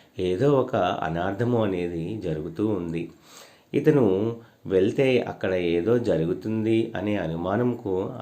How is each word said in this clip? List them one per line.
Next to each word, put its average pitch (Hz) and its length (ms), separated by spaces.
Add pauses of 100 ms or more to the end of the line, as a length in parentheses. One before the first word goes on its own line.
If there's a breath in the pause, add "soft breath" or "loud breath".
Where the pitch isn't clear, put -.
(180 loud breath)
ఏదో 110 420
ఒక 123 160
అనార్థము 98 880
అనేది 87 600
జరుగుతూ 82 420
ఉంది, 85 440 (640 loud breath)
ఇతను 117 640 (300 loud breath)
వెళ్తే 113 540
అక్కడ - 340
ఏదో 90 440
జరుగుతుంది 110 1000
అనే 101 200
అనుమానంకు 98 1040